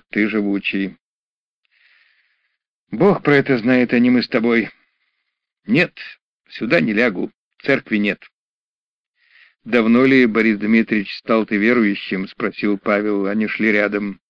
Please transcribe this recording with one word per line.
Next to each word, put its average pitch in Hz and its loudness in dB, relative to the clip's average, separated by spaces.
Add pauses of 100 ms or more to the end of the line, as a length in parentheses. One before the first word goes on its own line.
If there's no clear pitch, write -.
(100)
"Ты 104 -2
живучий". 98 -4 (1900)
"Бог 175 2
про 147 4
это 135 2
знает, 123 0
а 123 2
не 123 4
мы 123 2
с - -8
тобой". 117 0 (960)
"Нет, 151 -2 (520)
сюда 151 -2
не 110 -2
лягу, 101 -2 (300)
церкви 127 -2
нет". 104 -2 (1400)
"Давно 117 4
ли, 131 6
Борис 110 0
Дмитриевич, 107 0
стал 110 -2
ты 110 -4
верующим?" — 104 -2
спросил 104 -4
Павел, 104 -2
они 107 -2
шли 107 -2
рядом. 104 -2